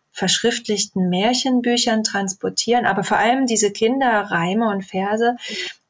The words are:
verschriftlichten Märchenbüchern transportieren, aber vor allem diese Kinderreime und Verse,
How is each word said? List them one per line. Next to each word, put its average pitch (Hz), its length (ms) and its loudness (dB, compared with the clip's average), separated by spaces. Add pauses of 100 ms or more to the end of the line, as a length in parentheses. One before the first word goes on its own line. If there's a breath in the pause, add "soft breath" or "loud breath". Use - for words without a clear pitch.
(120)
verschriftlichten 202 960 -2
Märchenbüchern 240 920 0
transportieren, 208 840 -2
aber 190 200 0
vor - 120 0
allem 247 280 2
diese 208 260 2
Kinderreime 214 960 0
und 202 160 -2
Verse, 220 540 0 (520 loud breath)